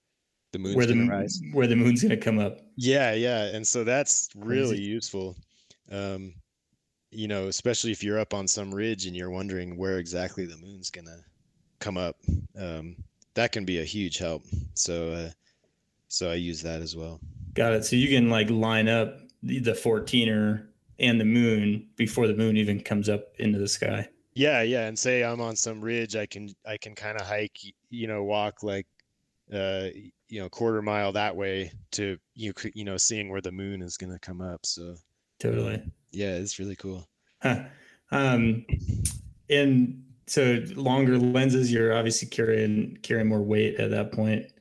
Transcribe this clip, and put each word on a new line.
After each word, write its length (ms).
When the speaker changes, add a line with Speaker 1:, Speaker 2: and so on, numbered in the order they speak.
Speaker 1:
the 60
moon's 160
Speaker 2:
Where 100
the 80
Speaker 1:
gonna 120
Speaker 2:
m-, 40
Speaker 1:
rise. 320
Speaker 2:
where 160
the 80
moon's 260
gonna 140
come 240
up. 220
Speaker 1:
Yeah, 360
yeah. 320
And 220
so 160
that's 520
really 420
Speaker 2:
Crazy. 60
Speaker 1:
useful. 520
Um, 440
you 180
know, 200
especially 440
if 120
you're 160
up 160
on 120
some 240
ridge 360
and 80
you're 160
wondering 440
where 220
exactly 480
the 120
moon's 340
gonna 320
come 180
up, 180
um, 400
that 180
can 140
be 140
a 40
huge 360
help. 240
So, 360
uh, 200
so 200
I 60
use 260
that 220
as 120
well. 240
Speaker 2:
Got 180
it. 120
So 100
you 120
can, 220
like, 220
line 360
up 300
the, 160
the 160
fourteener 960
and 200
the 60
moon 720
before 320
the 80
moon 200
even 260
comes 280
up 300
into 180
the 100
sky. 420
Speaker 1:
Yeah, 260
yeah. 240
And 120
say 260
I'm 180
on 140
some 260
ridge, 340
I 120
can, 220
I 100
can 160
kinda 300
hike, 400
y-, 80
you 160
know, 180
walk, 380
like, 240
uh, 400
y-, 200
you 120
know, 100
quarter 340
mile 300
that 220
way 360
to, 260
you 200
c-, 200
you 100
know, 120
seeing 320
where 120
the 100
moon 300
is 160
gonna 220
come 220
up. 260
So, 280
Speaker 2:
Totally. 360
Speaker 1:
um, 160
yeah, 240
it's 240
really 160
cool. 320
Speaker 2:
Huh. 220
Um, 540
and 540
so 340
longer 420
lenses, 540
you're 220
obviously 340
carrying, 760
carrying 240
more 140
weight 340
at 160
that 200
point 500